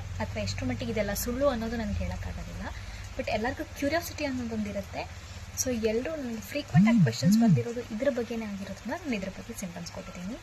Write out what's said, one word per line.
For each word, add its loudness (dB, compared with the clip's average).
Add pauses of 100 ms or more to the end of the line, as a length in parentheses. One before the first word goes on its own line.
(220)
ಅಥವಾ -4
ಎಷ್ಟರ -4
ಮಟ್ಟಿಗೆ -2
ಇದೆಲ್ಲ 0
ಸುಳ್ಳು 0
ಅನ್ನೋದು 0
ನನಗೆ -2
ಹೇಳೋಕ್ಕಾಗೋದಿಲ್ಲ. -6 (520)
But -4
ಎಲ್ಲರಿಗೂ -2
ಕ್ಯೂರಿಯಾಸಿಟಿ -2
ಅನ್ನೋದೊಂದಿರುತ್ತೆ. -4 (600)
So 0 (180)
ಎಲ್ರೂ 0
ನನಗೆ -6
ಫ್ರೀಕ್ವೆಂಟ್ 6
ಆಗಿ 8
ಕ್ವೆಶನ್ಸ್ 6
ಬಂದಿರೋದು 6
ಇದ್ರ 0
ಬಗ್ಗೆನೇ -2
ಆಗಿರೋದ್ರಿಂದ -6
ನಾನು -4
ಇದ್ರ -4
ಬಗ್ಗೆ -10
ಸಿಂಪ್ಟಮ್ಸ್ -8
ಕೊಟ್ಟಿದ್ದೀನಿ. -8